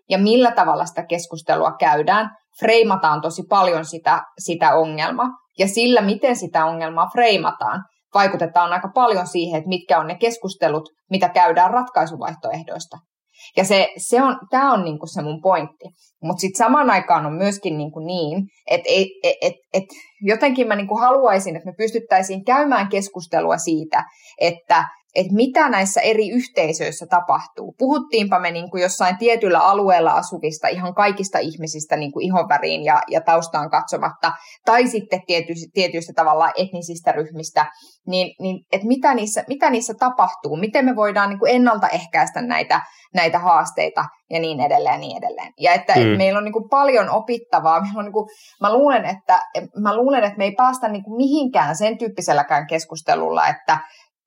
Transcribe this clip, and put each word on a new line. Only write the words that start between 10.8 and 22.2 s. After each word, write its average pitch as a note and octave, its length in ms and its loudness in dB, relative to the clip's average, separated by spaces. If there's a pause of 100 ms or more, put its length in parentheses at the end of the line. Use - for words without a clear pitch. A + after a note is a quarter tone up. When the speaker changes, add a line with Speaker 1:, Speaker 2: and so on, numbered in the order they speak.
Speaker 1:
mitä F#3+ 200 0
käydään F3 420 4
ratkaisuvaihtoehdoista. D#3+ 1300 -6 (600)
Ja F#3+ 60 4
se, G3 340 2
se - 240 0
on, B3+ 160 0 (120)
tää C4+ 220 2
on G3+ 120 2
niinku D#3 240 -8
se D#3+ 140 -10
mun D3+ 200 -8
pointti. F3 440 -2 (380)
Mut - 160 -4
sit F#3+ 160 -6
samaan B3+ 340 2
aikaan E3+ 360 0
on D3+ 80 -6
myöskin F#3 440 -4
niinku D3+ 220 -8
niin, E3+ 480 -4 (220)
et F3 160 0
ei, F#3+ 380 0
et, F3 180 0
et, F3+ 120 -2 (200)
et F#3+ 100 -2 (380)
jotenkin A3+ 460 0
mä G#3+ 80 -2
niinku G3+ 220 -4
haluaisin, A3+ 580 2
että F3+ 140 -12
me F3 80 -12
pystyttäisiin G3+ 640 -2